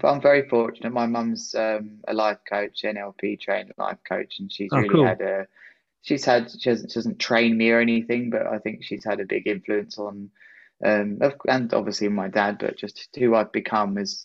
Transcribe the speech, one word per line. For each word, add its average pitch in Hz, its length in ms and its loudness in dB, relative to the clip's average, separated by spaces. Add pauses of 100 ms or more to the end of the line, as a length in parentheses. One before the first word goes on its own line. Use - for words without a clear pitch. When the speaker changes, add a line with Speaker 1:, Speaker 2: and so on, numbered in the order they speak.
Speaker 1:
I'm 143 160 2
very 143 280 4
fortunate. 117 440 0
My 120 140 0
mum's, 117 480 -4
um, 107 520 -4
a - 60 -4
life 107 340 0
coach, 101 380 -4
N 107 140 -4
L 101 200 -10
P 104 180 -4
trained 98 420 -4
life - 280 -6
coach, - 320 -6
and 98 140 -10
she's 101 200 -6
Speaker 2:
Oh, 143 40 2
Speaker 1:
really 110 140 2
Speaker 2:
cool. 151 160 8
Speaker 1:
had 92 160 0
a, 95 240 -2 (560)
she's 139 220 -2
had, 120 260 4
she - 180 -4
hasn't, 110 240 0
she - 60 -4
doesn't 113 200 -4
train 117 380 4
me 113 140 4
or 117 100 6
anything, 117 500 2
but 113 160 0
I 110 120 -2
think 107 260 -8
she's - 200 -10
had 104 160 -2
a 101 40 -6
big 98 220 -4
influence 104 520 -2
on, 101 320 -10 (540)
um, 104 380 2
of, 139 100 4 (160)
and 127 240 0
obviously 104 380 0
my 98 180 -2
dad, 101 320 0
but 107 160 -4
just - 320 -12 (100)
who 120 160 4
I've 107 180 2
become 104 440 -2
is, 101 280 -6